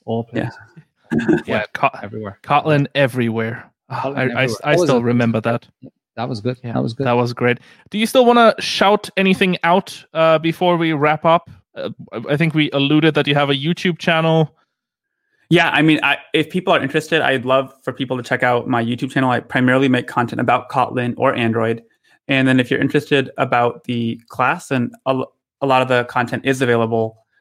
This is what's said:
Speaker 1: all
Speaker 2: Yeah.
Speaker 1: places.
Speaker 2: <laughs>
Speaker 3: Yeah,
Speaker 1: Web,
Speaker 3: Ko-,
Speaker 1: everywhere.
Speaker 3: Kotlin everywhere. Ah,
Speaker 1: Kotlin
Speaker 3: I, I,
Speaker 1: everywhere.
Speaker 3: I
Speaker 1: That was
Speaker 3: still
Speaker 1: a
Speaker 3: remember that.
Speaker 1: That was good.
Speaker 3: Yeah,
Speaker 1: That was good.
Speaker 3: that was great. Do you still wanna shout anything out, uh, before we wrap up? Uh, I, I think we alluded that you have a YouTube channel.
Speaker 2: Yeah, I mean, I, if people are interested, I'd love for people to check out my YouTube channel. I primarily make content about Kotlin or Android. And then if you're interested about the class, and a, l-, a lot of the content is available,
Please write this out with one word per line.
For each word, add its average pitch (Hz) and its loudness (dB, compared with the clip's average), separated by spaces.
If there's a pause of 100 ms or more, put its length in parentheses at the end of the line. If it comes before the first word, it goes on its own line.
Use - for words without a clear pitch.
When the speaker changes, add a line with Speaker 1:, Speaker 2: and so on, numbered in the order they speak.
Speaker 1:
all 117 -6
Speaker 2:
Yeah. 120 -4
Speaker 1:
places. - -18 (520)
Speaker 2:
<laughs> - 0
Speaker 3:
Yeah, 107 -2
Speaker 1:
Web, 104 -8
Speaker 3:
Ko-, - -2
Speaker 1:
everywhere. 107 -12
Speaker 3:
Kotlin 147 0
everywhere. 117 -2 (180)
Ah, 123 -8
Speaker 1:
Kotlin 139 -6
Speaker 3:
I, 131 0
I, - 0
Speaker 1:
everywhere. 120 -2
Speaker 3:
I 147 0
Speaker 1:
That 160 4
was 160 2
Speaker 3:
still 127 4
Speaker 1:
a 117 -2
Speaker 3:
remember 120 0
that. 117 -4 (480)
Speaker 1:
That 117 -8
was 113 -8
good. 123 -6
Speaker 3:
Yeah, 117 -10
Speaker 1:
That 123 -2
was 120 -6
good. 117 -6
Speaker 3:
that 123 0
was 120 0
great. 123 -2 (320)
Do 208 -4
you 226 0
still 254 4
wanna 240 6
shout 208 0
anything 190 2
out, 175 0 (100)
uh, 160 4
before 170 0
we 165 0
wrap 151 0
up? 170 2 (260)
Uh, 85 -8 (200)
I, 117 -10 (100)
I 147 0
think 160 0
we 151 0
alluded 151 2
that 147 0
you 143 0
have 143 2
a - 2
YouTube 160 -4
channel. 160 0 (920)
Speaker 2:
Yeah, 165 4
I 147 4
mean, 156 4
I, 139 2 (160)
if 156 0
people 185 0
are 254 2
interested, 156 -2
I'd 131 0
love 135 0 (120)
for 127 -6
people 131 -6
to 123 -8
check 127 -2
out 123 0
my 120 0
YouTube 123 -6
channel. 131 0
I 120 0
primarily 131 2
make 127 0
content 120 -4
about 120 0
Kotlin 123 -2
or 131 0
Android. 117 -2 (440)
And 135 2
then 131 4
if 123 0
you're 135 0
interested 139 0
about 120 0
the 117 -6 (100)
class, 143 -4
and 123 -2 (140)
a, 135 0
l-, 131 -4 (280)
a 139 -2
lot 131 4
of 123 -4
the 123 2
content 123 -4
is 135 0
available, 113 0 (180)